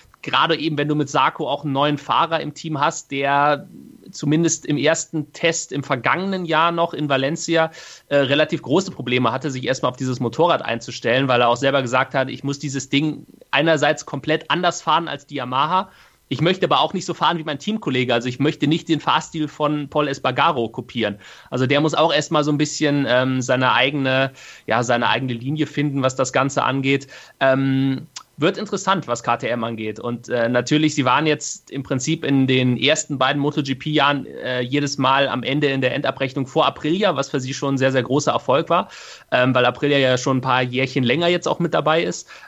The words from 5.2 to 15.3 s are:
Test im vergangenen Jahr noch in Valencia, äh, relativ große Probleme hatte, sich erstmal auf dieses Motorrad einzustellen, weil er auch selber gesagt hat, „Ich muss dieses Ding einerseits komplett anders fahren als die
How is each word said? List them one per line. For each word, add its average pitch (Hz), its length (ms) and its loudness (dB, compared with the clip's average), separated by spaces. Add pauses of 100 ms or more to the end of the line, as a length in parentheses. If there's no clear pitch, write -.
Test - 380 -2
im 143 140 -4
vergangenen 175 600 -2
Jahr 160 280 2
noch 170 200 0
in 147 160 -4
Valencia, 160 640 0 (380)
äh, 143 80 2
relativ 143 460 2
große 185 280 0
Probleme 123 400 0
hatte, 131 220 -4
sich 131 120 -8
erstmal 127 280 -2
auf - 40 -10
dieses 127 220 -2
Motorrad 135 460 2
einzustellen, 117 640 -2
weil 120 120 4
er 120 100 6
auch 120 60 2
selber 135 260 2
gesagt 127 320 0
hat, 135 160 0
„Ich 120 120 -10
muss 139 160 -4
dieses 139 300 -6
Ding 147 380 0 (260)
einerseits 151 540 2
komplett 156 440 -2
anders 175 320 0
fahren 165 240 0
als 139 180 -10
die 143 120 -12